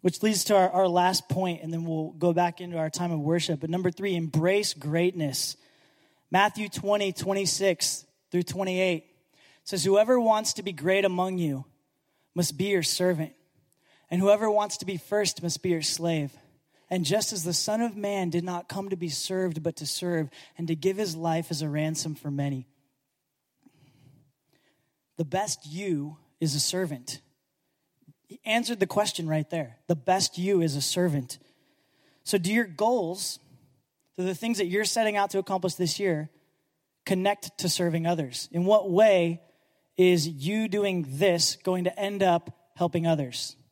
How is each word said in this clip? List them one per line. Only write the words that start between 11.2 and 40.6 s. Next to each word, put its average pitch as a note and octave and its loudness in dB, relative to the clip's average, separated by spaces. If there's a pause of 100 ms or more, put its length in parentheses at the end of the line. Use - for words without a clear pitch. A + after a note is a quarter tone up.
you C#3 -2 (720)
must E3 0
be G3 0
your F#3+ 2
servant. E3+ 0 (760)
And F3 0
whoever G#3 6
wants G#3 0
to - -10
be F#3+ -4
first G3+ -2
must E3+ -4
be F#3 -2
your E3 2
slave. D#3+ -2 (580)
And F#3 0
just G#3 0
as F3+ -6
the E3+ -2
Son G#3+ -2
of A3+ -2
Man G3+ -2
did E3+ -2
not F3 -6
come G3 -6
to F#3+ -2
be F3 -6
served, F3+ -4
but D#3+ -4
to D3+ -10
serve, E3 -2 (280)
and E3+ -6
to E3 0
give F#3+ -2
his G3 -4
life E3 -2
as D3+ -4
a D#3 -4
ransom D#3 -4
for D3 -8
many." C#3 -4 (2500)
The E3 -2
best F3+ -4
you D#3 -4 (220)
is D3+ 0
a D3 0
servant. D#3 -4 (1040)
He - -20
answered A#3 0
the F#3+ 2
question G3+ -2
right D#3 0
there. C#3+ -6
The E3+ 2
best F#3 0
you F#3 2
is D#3 2
a C#3+ -2
servant. C#3+ -2 (840)
So - 0
do F#3 0
your A#3 4
goals, F#3+ -2 (760)
do F3+ -4
the F#3 -2
things A3+ -2
that F#3 0
you're G3+ 0
setting G#3+ 0
out G3+ 0
to G3 0
accomplish F#3 -2
this F3 -2
year, D#3+ 0 (760)
connect G3 0
to F#3 -2
serving E3 0
others? D#3+ -2
In F3 0
what G3+ 4
way F3 4 (560)
is F3+ 6
you F3 -2